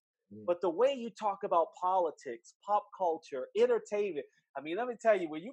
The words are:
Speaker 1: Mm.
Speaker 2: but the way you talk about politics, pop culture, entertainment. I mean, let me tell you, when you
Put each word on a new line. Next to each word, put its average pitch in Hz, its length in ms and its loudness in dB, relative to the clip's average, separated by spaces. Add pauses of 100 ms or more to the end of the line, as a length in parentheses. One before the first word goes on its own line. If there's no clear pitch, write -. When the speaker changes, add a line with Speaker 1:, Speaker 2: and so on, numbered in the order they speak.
(340)
Speaker 1:
Mm. 214 120 -14
Speaker 2:
but 175 160 0
the 185 80 2
way 233 240 2
you 233 160 -6
talk 196 340 -4
about 180 240 4 (120)
politics, 170 720 -2 (120)
pop 208 220 0 (100)
culture, 156 600 -4
entertainment. 208 680 0 (300)
I 139 60 -8
mean, 156 160 -6
let 240 100 -4
me 240 120 -6
tell 214 200 4
you, 175 100 -4
when 160 140 -8
you 233 100 -12